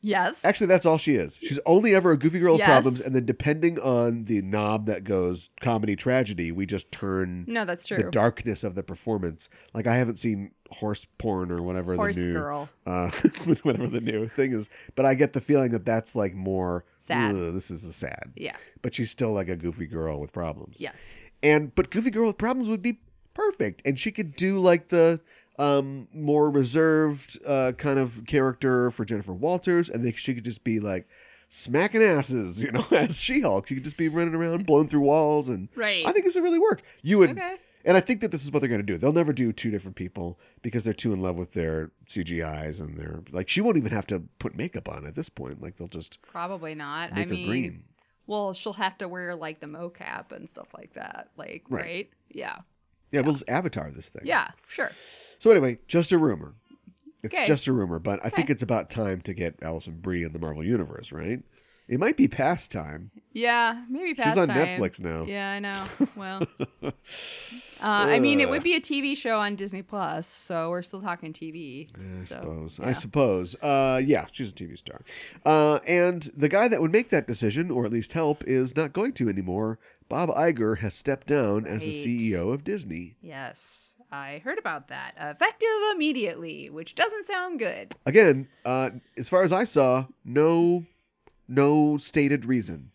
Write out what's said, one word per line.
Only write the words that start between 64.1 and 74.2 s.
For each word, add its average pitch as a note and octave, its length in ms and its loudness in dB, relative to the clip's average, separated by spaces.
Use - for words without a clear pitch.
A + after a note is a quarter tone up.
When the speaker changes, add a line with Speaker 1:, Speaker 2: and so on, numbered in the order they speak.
Speaker 1:
past A3 140 4
Speaker 2:
on E3+ 100 6
Speaker 1:
time. B2+ 80 0
Speaker 2:
Netflix F#2 200 -2
now. D#2+ 240 -6
Speaker 1:
Yeah, G3 280 -6
I G3+ 80 -6
know. G3 240 -8
Speaker 2:
<laughs> - 160 0
Speaker 1:
Well, F#3+ 300 -6
uh, - 80 -6
I G#3 400 2
mean, C#4+ 200 4
it C4 80 2
would C#4 100 -2
Speaker 2:
Ugh. C#4+ 60 -6
Speaker 1:
be E4+ 100 2
a D#4 60 0
T C#4 200 -4
V C#4 140 -2
show A3+ 240 -2
on G#3 180 -2
Disney F#3+ 260 -10
Plus, E3+ 440 -6
so E3 440 -6
we're F3 120 -4
still F#3+ 180 -14
talking E3+ 320 -8
T D#3+ 180 -12
V. D3 440 -14
Speaker 2:
I F#2 240 -12
Speaker 1:
So, F2+ 180 -12
Speaker 2:
suppose. D#2+ 420 -10
Speaker 1:
yeah. A#2 100 -6
Speaker 2:
I C3 40 0
suppose. G#2 680 0
Uh, C3+ 420 2
yeah, B2 280 2